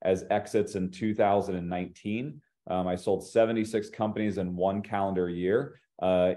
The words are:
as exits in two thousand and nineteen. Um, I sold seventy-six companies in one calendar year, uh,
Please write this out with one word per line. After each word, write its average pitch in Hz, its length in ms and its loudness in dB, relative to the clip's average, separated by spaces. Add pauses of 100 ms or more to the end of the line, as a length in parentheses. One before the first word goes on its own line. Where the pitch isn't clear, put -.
as 92 280 2
exits 104 440 0
in 92 160 -2
two 107 240 -2
thousand 101 400 2
and 87 140 -4
nineteen. 104 720 -6 (260)
Um, 90 200 -2
I 90 80 0
sold 92 320 -2
seventy-six 113 640 2
companies 107 480 -2
in 90 180 -2
one 98 240 0
calendar 98 480 -2
year, 92 520 0 (200)
uh, 90 360 4